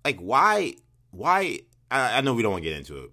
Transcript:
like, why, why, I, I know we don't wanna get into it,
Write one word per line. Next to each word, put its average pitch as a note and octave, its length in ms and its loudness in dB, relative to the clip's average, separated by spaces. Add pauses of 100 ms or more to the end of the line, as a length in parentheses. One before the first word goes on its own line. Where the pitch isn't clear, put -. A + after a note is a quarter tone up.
like, C#3 140 -2
why, D3+ 560 2 (340)
why, F3 500 -2 (300)
I, B2+ 300 0
I - 20 0
know C3+ 120 2
we A#2 80 2
don't G#2 120 4
wanna F2 100 -6
get D#2+ 140 -4
into C#2+ 260 -14
it, - 100 -20